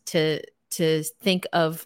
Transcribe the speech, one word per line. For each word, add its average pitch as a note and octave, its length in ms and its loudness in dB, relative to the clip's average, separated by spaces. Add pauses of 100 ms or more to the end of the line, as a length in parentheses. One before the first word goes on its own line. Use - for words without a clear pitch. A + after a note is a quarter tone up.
to, D#3 340 0 (300)
to D#3+ 320 0 (180)
think F#3 320 0
of E3 320 0